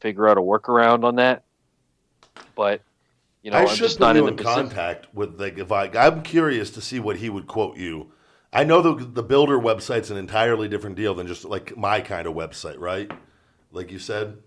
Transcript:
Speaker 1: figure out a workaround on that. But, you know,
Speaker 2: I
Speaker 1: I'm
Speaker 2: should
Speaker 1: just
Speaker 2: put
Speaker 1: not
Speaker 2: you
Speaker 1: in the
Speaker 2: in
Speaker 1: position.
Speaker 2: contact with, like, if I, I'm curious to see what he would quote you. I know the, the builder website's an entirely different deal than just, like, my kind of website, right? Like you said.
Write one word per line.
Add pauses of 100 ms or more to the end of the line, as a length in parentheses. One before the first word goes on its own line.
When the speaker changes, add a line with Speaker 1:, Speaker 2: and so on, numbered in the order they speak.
Speaker 1:
figure
out
a
workaround
on
that. (1080)
But, (600)
you
know,
Speaker 2:
I
Speaker 1:
I'm
Speaker 2:
should
Speaker 1:
just
Speaker 2:
put
Speaker 1:
not
Speaker 2:
you
Speaker 1:
in
the
Speaker 2:
in
Speaker 1:
position.
Speaker 2:
contact
with,
like,
if
I,
I'm
curious
to
see
what
he
would
quote
you. (400)
I
know
the,
the
builder
website's
an
entirely
different
deal
than
just,
like,
my
kind
of
website,
right? (640)
Like
you
said. (100)